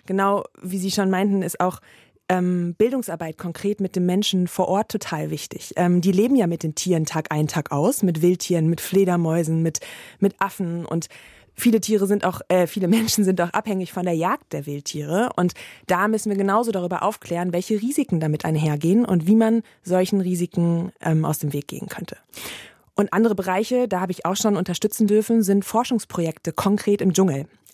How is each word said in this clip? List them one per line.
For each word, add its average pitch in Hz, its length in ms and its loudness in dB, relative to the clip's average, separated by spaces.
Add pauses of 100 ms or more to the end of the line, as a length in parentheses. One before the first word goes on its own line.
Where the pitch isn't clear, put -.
genau 196 380 0 (180)
wie 185 160 -6
Sie 190 140 -2
schon 196 180 0
meinten, 190 320 2
ist 185 180 -4
auch, 180 200 -2 (500)
ähm, 180 480 0
Bildungsarbeit 202 600 -2
konkret 196 440 -4
mit 190 160 -4
dem 180 80 2
Menschen 180 420 2
vor - 220 -2
Ort 196 200 0
total 156 400 -6
wichtig. - 460 -10
Ähm, 180 240 4
die 180 140 4
leben 240 240 2
ja 196 100 2
mit 170 160 -4
den 156 100 -4
Tieren 165 320 0
Tag 156 260 -4
ein, 151 160 0
Tag - 260 -4
aus, 170 280 0
mit 165 200 0
Wildtieren, 175 480 2
mit 165 100 0
Fledermäusen, 170 840 2
mit, 165 200 -2 (380)
mit 196 200 2
Affen 170 460 -4
und 165 220 -4 (460)
viele 220 280 4
Tiere 202 260 2
sind 202 160 2
auch, 180 240 -2
äh, 180 180 4
viele 185 220 -2
<laughs> - 0 -
Menschen 220 380 4
sind 185 160 2
auch 170 80 0
abhängig 190 420 -4
von 180 140 -4
der 170 100 0
Jagd 175 380 -2
der 147 120 -8
Wildtiere. 147 720 -4
Und 180 160 2 (340)
da 185 220 2
müssen 220 220 -2
wir 202 80 -2
genauso 208 340 2
darüber 180 320 -4
aufklären, 180 480 -4
welche 196 300 -2
Risiken 247 400 0
damit 151 240 -2
einhergehen 160 580 2
und 170 240 0
wie 208 80 6
man 226 260 4 (220)
solchen 185 380 2
Risiken, 175 800 0
ähm, 160 240 2
aus 156 140 -2
dem 147 120 -4
Weg 143 160 -6
gehen - 220 -10
könnte. - 260 -14 (800)
Und 202 160 0
andere 214 240 2
Bereiche, 208 540 0
da 180 100 0
habe 180 140 -2
ich - 120 -8
auch 185 120 -2
schon 208 180 0
unterstützen 190 520 0
dürfen, 214 360 4
sind 196 220 2
Forschungsprojekte 190 880 -2
konkret 202 480 2
im 190 100 2
Dschungel. 156 360 2 (260)